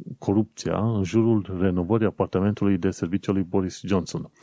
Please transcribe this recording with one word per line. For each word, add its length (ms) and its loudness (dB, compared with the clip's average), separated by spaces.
corupția 600 0
în 240 0
jurul 580 2
renovării 460 2
apartamentului 720 0
de 120 0
serviciu 400 -2
al 60 0
lui 100 0
Boris 340 -2
Johnson. 500 -4